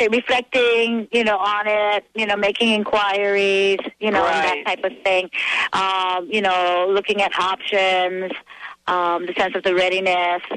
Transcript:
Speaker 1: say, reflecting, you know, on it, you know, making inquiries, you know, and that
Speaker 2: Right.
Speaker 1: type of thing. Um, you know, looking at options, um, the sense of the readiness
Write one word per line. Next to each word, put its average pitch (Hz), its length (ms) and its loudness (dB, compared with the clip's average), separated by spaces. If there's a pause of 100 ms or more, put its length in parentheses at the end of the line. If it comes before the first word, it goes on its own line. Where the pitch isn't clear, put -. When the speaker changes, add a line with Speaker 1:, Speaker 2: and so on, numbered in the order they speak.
Speaker 1:
say, 226 80 4
reflecting, 233 1040 0
you 233 100 2
know, 214 140 2
on 208 300 0
it, 208 380 0 (100)
you 220 100 -4
know, 208 120 0
making 202 360 0
inquiries, 202 1080 2 (220)
you 214 100 -2
know, 196 140 2
and 170 100 2 (100)
that 185 100 0
Speaker 2:
Right. - 120 -8
Speaker 1:
type 214 180 -4
of 190 80 -2 (100)
thing. 185 280 0 (420)
Um, 185 580 -2
you 214 100 0
know, 180 480 2
looking 202 320 0
at 196 180 0
options, 185 920 0 (540)
um, 175 400 0
the 175 80 -4
sense 190 200 -2
of 185 100 -4
the 190 100 2
readiness 180 680 0 (140)